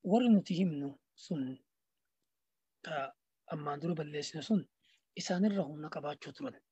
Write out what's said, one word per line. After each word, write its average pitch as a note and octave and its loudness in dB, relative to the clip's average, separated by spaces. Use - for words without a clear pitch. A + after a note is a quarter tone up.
Warri A#3+ 6
nuti G3 6
himnu D#3 0
sun, D3 -4
ka C#3 -6
ammaan D3 -6
dura E3+ -2
balleessine D3+ -6
sun, G#3 2
isaanirra F#3+ 0
humna D3+ -8
qabaachuu D3 -8
turan. C3+ -10